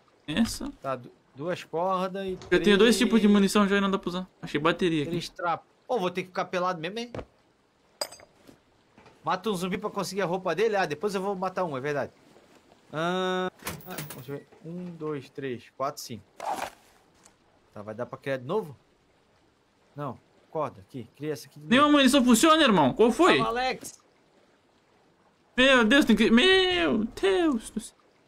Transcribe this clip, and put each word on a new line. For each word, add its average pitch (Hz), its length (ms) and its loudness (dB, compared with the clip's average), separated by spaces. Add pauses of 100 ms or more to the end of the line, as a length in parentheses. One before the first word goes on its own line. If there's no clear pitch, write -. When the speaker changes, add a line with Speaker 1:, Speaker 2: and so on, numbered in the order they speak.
(260)
Speaker 1:
Essa. 202 440 -4 (120)
Speaker 2:
Tá, 135 140 -6
du-, 120 140 -16 (240)
duas 160 300 -8
cordas 185 640 -4
e 185 120 -8 (120)
Speaker 1:
Eu 170 120 4
tenho 202 160 6
dois 220 180 6
Speaker 2:
três. - 20 -2
Speaker 1:
tipos 226 220 2
de 208 80 4
munição 208 400 4
já 202 80 2
e 202 40 2
não 196 100 0
dá 190 80 0
pra 190 100 -8
usar. 180 180 -8 (140)
Achei 156 200 -4
bateria 165 420 0
aqui. 151 80 -6
Speaker 2:
Três 170 180 -6
trapos. 170 380 -6 (200)
Ô, 247 120 -2
vou 180 120 -2
ter 180 120 -8
que 180 60 -12
ficar 185 180 -6
pelado 180 340 -4
mesmo, 185 180 -8
hein? 240 140 -10 (2000)
Mata 180 260 -4
um 208 40 -2
zumbi 180 220 -4
pra 190 140 -6
conseguir 196 320 -6
a 185 40 -2
roupa 180 280 -4
dele? 208 220 0
Ah, 190 100 0
depois 160 280 -6
eu 196 60 -4
vou 202 140 -4
matar 185 300 -6
um, 151 120 -6
é 127 40 -6
verdade. 139 320 -6 (800)
Ah, 185 580 -4 (360)
ah, 185 100 -16 (180)
deixa 135 180 -14
eu 143 60 -10
ver. - 100 -20 (160)
Um, 175 200 -12 (120)
dois, 156 320 -10
três, 131 360 -12 (120)
quatro, 143 240 -8
cinco. 107 240 -16 (1500)
Tá, 107 80 -16
vai 107 120 -12
dar 120 120 -10
pra 120 120 -16
criar 135 200 -6
de 123 80 -16
novo? 165 280 -6 (1200)
Não. 139 240 -10 (320)
Corda, 123 300 -8
aqui. 117 340 -16
Cria 151 200 -8
essa 143 120 -14
aqui - 140 -20
de 151 60 -18
Speaker 1:
Nenhuma 262 220 4
Speaker 2:
novo. 294 100 6
Speaker 1:
munição 269 260 6
funciona, 311 380 6
irmão. 170 320 4
Qual 226 180 4
foi? 320 240 4
Speaker 2:
Calma, 120 140 0
Alex. 247 520 -6 (1500)
Speaker 1:
Meu 254 300 4
Deus, 269 220 4
tem 220 100 4
que. 208 140 4
Meu 339 760 4
Deus 339 680 -2
do 214 100 -8
céu. - 140 -16 (340)